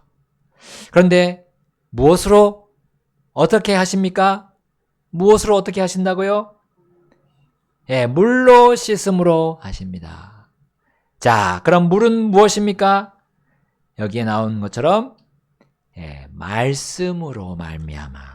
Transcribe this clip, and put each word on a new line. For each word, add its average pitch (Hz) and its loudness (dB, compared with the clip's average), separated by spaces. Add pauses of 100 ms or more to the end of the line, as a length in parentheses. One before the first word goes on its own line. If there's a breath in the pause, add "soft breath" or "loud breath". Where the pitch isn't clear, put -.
(880 loud breath)
그런데 180 2 (460)
무엇으로 196 2 (640)
어떻게 208 0
하십니까? 190 -2 (600)
무엇으로 208 2
어떻게 196 -2
하신다고요? 190 -4 (1300)
예, 127 -2
물로 240 4
씻음으로 175 -2
하십니다. 92 -16 (720)
자, 101 0
그럼 175 2
물은 220 0
무엇입니까? 202 2 (840)
여기에 107 -6
나온 110 -4
것처럼, 156 -4 (800)
예, 73 -18
말씀으로 120 -8
말미암아. 78 -14 (160)